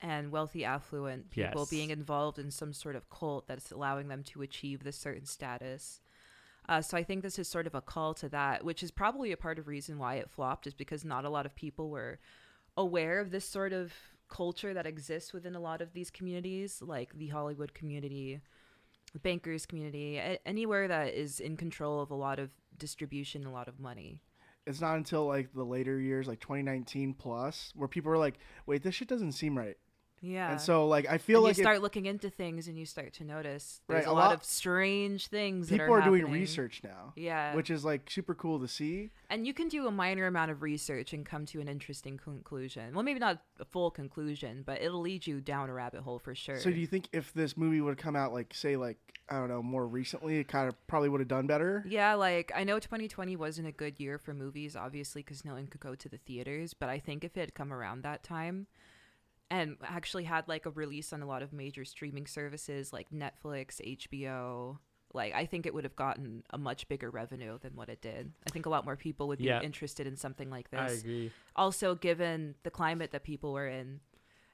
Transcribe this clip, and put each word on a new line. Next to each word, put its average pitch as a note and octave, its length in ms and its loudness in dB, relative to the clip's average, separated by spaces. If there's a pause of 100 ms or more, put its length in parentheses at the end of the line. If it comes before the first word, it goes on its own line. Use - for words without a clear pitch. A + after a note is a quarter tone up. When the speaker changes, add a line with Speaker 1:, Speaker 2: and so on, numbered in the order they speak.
Speaker 1:
and D3 300 -2
wealthy, D#3 340 -2
affluent C3+ 640 -4
people A2+ 320 0
Speaker 2:
Yes. C#3+ 80 -2
Speaker 1:
being D3+ 220 0
involved D3+ 460 0
in C#3+ 140 -6
some D3 220 -6
sort C#3+ 240 -8
of - 120 -14
cult D3 380 -4
that's C3 240 -10
allowing C#3 380 -2
them C3+ 160 -8
to - 160 -10
achieve C#3 420 -8
this C#3 140 -8
certain C#3 280 -8
status. C3 760 -8 (680)
Uh, D#3+ 140 6
so E3+ 160 0
I E3+ 60 4
think F#3+ 200 -2
this G3 160 -4
is F3 80 -2
sort E3 200 0
of D#3+ 60 -10
a C3+ 80 -2
call D#3 340 -2
to - 140 -6
that, C#3+ 360 2
which E3 180 -2
is E3+ 80 -6
probably A#3 400 0
a E3 60 -2
part D#3+ 220 -4
of D3+ 80 -10
reason D3 300 -6
why B2+ 180 -2
it B2+ 140 -4
flopped, C3+ 380 -4
is C#3 60 -8
because D3 320 -8
not C3 200 -2
a D3 40 -2
lot C#3+ 160 0
of C#3 100 -10
people D#3 340 -6
were C3 300 -6 (580)
aware F3 440 4
of F#3+ 100 -2
this F#3+ 140 -2
sort G3 260 -2
of F3+ 220 -4 (340)
culture F3+ 460 -2
that F3 140 -2
exists D#3 440 -6
within F3+ 240 -8
a F3 40 -6
lot E3 220 -4
of E3+ 120 -8
these F3+ 160 -6
communities, F#3 720 -4
like D#3 360 -6
the D#3 100 -6
Hollywood D3 460 -4
community, C#3 680 -6 (720)
the D#3 60 -8
bankers E3+ 460 0
community, D3 520 -6
a-, E3 280 -2
anywhere G3+ 420 2
that D#3 260 2
is C#3+ 260 -2
in D#3 160 -4
control D3+ 460 -2
of C#3+ 100 -4
a C#3+ 40 -4
lot C#3 240 0
of C3+ 100 -4 (280)
distribution, C#3+ 680 -6
a C3+ 60 -8
lot B2 180 -8
of C3 100 -14
money. B2 400 -12 (460)
Speaker 3:
It's C#3+ 160 -4
not D#3+ 160 4
until, D3+ 300 2
like, C#3 260 2
the C3 100 -2
later B2+ 360 2
years, C3 280 2
like, A#2 120 -2
twenty C#3 240 -2
nineteen C3+ 500 0
plus, C3 640 -4
where C#3 120 0
people D#3 240 0
are D#3+ 60 8
like, D3+ 220 4 (260)
"Wait, C#3+ 160 2
this F3+ 140 0
shit B3+ 120 -4
doesn't G#3 260 2
seem D3 220 2
right." G#2+ 220 -2 (440)
Speaker 1:
Yeah. F3+ 320 0
Speaker 3:
And D3 60 0
so, D#3+ 280 8
like, D3 200 8
I D#3+ 120 4
feel A3 200 8
Speaker 1:
And A3 40 12
Speaker 3:
like G#3+ 140 10
Speaker 1:
you G3 40 8
Speaker 3:
it F#3+ 40 10
Speaker 1:
start G#3+ 180 10
looking G3+ 240 0
into G3 240 -2
things E3 360 -4
and D#3+ 120 -8
you D#3+ 80 -8
start - 280 -10
to - 80 -12
notice D3 640 -8
there's D#3+ 180 6
Speaker 3:
Right, - 20 0
Speaker 1:
a D#3+ 40 6
Speaker 3:
a - 20 6
Speaker 1:
lot D#3+ 160 12
Speaker 3:
lot A#3 40 8
Speaker 1:
of - 100 -2
strange G3 840 2
things F#3+ 420 0
Speaker 3:
people F#3+ 160 6
Speaker 1:
that A#3+ 60 10
are A3+ 80 12
Speaker 3:
are - 40 10
doing F#3+ 180 10
Speaker 1:
happening. D3+ 200 4
Speaker 3:
research D#3 420 -2
now, F#2+ 320 -12
Speaker 1:
Yeah. D#3 380 0
Speaker 3:
which D#3 160 2
is, D3+ 160 0
like, C#3+ 240 2
super F3+ 240 -2
cool D#3+ 280 0
to B2+ 60 -2
see. F3+ 440 -4 (180)
Speaker 1:
And A3+ 160 0
you C4+ 80 0
can E4 140 0
do D4+ 200 0
a A3 40 2
minor F#3+ 340 2
amount E3+ 240 4
of D3 140 -4
research D3 500 -2
and D3+ 100 -6
come D3 240 -6
to D#3 140 -8
an C#3+ 60 -6
interesting C#3 500 -8
conclusion. C3 800 -8
Well, G#3 80 2
maybe C4+ 160 0
not G3 240 2 (160)
a - 60 -10
full F3 260 2
conclusion, C#3+ 760 -6
but C#3 160 -2
it'll F3 200 0
lead F3+ 260 -4
you C#3+ 140 -2
down C#3 280 -2
a B2+ 40 -6
rabbit B2+ 280 -6
hole B2+ 160 -6
for B2 160 -10
sure. C3+ 240 -6
Speaker 3:
So F3+ 140 4
do E3+ 80 2
you E3 80 0
think F#3+ 240 0
if E3 220 -2
this D#3 220 0
movie D#3+ 260 4
would C#3+ 100 4
have C3+ 120 -4
come D#3 120 0
out, C3+ 180 2
like, B2 220 -4
say, C#3+ 220 2
like, B2 200 -2 (320)
I C#3 80 0
don't B2+ 120 0
know, B2 120 -2
more B2+ 240 0
recently, C3 540 0
it C#3 80 2
kind C3+ 200 4
of - 200 -6
probably D3 220 6
would C#3 120 4
have B2+ 60 0
done C3 180 2
better? E3+ 420 4
Speaker 1:
Yeah, G#3 280 6
like, F3+ 400 4
I G3 80 2
know G3+ 160 4
twenty A3 280 -4
twenty F#3 280 -6
wasn't D#3+ 320 -4
a D#3 40 -6
good D3 280 -6
year C#3+ 180 -4
for D3 160 -8
movies, C#3+ 420 -6
obviously, C#3 460 -6
'cause C#3+ 240 -14
no D3 80 -8
one C3+ 140 -8
could C#3+ 140 -14
go C3 120 -8
to C3 160 -12
the - 80 -14
theaters, C3+ 560 -6
but C3+ 160 -4
I C3+ 100 -2
think D3 240 -8
if E3+ 140 -6
it F3+ 40 0
had D#3 120 -4
come C#3+ 200 -6
around A#2+ 300 -6
that D3 200 -6
time F3 420 -4 (840)
and D#3+ 320 0
actually F3 400 -4
had, D#3+ 240 0
like, D#3+ 180 -2
a E3 60 -4
release D3 420 -6
on D3 80 -6
a C#3+ 40 -6
lot C3+ 180 -4
of C#3+ 100 -10
major C#3 320 -8
streaming C#3+ 400 -8
services C#3+ 640 -6
like - 200 -10
Netflix, D3 720 -8
H - 260 -10
B C#3 180 -6
O, B2+ 520 -6 (340)
like, G#2+ 200 -2
I C3 120 2
think E3 200 -4
it - 80 -2
would D3+ 100 -2
have C3+ 120 -8
gotten B2+ 540 -4
a - 80 -6
much C3+ 300 -4
bigger C3 240 -4
revenue A2+ 480 -8
than C3 160 -14
what A#2 140 -12
it A2+ 120 -12
did. A#2+ 320 -8 (120)
I - 40 -4
think D#3+ 160 -4
a D#3+ 40 0
lot D#3 160 4
more C3+ 100 -2
people D3 320 -4
would C#3+ 120 0
be B2 60 2
Speaker 2:
Yeah. B2 160 6
Speaker 1:
interested D3 460 -6
in C3+ 100 -8
something C3+ 320 -8
like B2+ 240 -10
Speaker 2:
I C3 160 0
Speaker 1:
this. A#2+ 120 -2
Speaker 2:
agree. A2+ 300 -4 (240)
Speaker 1:
Also, F#3+ 400 4
given E3 680 2
the E3+ 80 -6
climate E3 400 0
that C#3+ 120 -4
people D3 300 -4
were C#3 140 -2
in, C3 340 -8 (520)